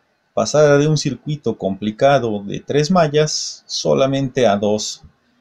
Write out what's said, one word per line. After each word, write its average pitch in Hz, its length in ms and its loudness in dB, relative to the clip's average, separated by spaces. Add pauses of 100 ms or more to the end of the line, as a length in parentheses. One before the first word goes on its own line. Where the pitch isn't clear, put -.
(340)
pasar 143 460 4
de 147 80 2
un 156 100 2
circuito 139 600 -6
complicado 107 880 0
de 101 180 -10
tres 147 280 -2
mallas 156 760 0
solamente 135 840 0
a 101 100 2
dos 104 460 -4 (380)